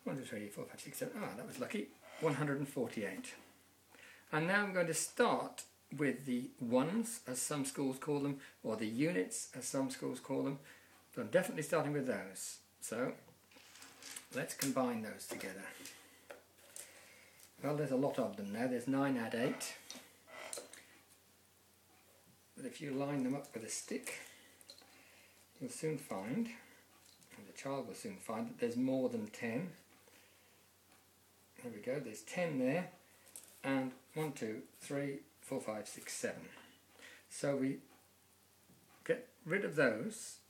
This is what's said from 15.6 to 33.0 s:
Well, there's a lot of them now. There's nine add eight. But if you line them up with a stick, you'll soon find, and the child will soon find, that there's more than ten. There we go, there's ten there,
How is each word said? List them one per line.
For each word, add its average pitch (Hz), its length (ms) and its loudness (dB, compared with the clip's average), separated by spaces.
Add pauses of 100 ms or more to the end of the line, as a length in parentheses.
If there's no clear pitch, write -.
Well, 147 140 2
there's 143 140 2
a 131 40 4
lot 135 240 4
of 104 160 2
them 101 160 -4
now. 117 160 2
There's 123 220 2
nine 135 260 6
add 113 200 0
eight. - 400 0 (2750)
But 135 80 -8
if - 160 -6
you 143 100 -4
line 139 320 2
them 127 120 4
up - 180 -6
with 107 100 -4
a 110 60 -8
stick, - 500 -4 (1400)
you'll 127 80 -6
soon 156 280 0
find, 214 500 0 (880)
and - 100 -16
the - 80 -18
child 135 320 -2
will 95 80 -6
soon 95 220 -6
find, 117 320 -4
that - 100 -12
there's 117 160 2
more 131 320 4
than 113 200 0
ten. 120 420 -2 (1900)
There 120 100 -6
we 104 60 -8
go, 131 200 0
there's 110 220 -8
ten 165 380 0
there, 147 300 4 (760)